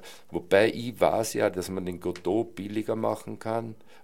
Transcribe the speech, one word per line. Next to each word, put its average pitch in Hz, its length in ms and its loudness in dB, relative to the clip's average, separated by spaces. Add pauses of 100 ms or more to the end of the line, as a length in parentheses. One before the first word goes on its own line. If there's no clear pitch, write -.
(300)
Wobei 98 420 6
ich 117 280 -4
weiß 95 340 4
ja, 104 160 2
dass 90 200 -4
man 95 140 -4
den 90 140 -4
Godot 90 560 -2
billiger 104 400 -4
machen 110 460 -2
kann, 113 340 -4 (300)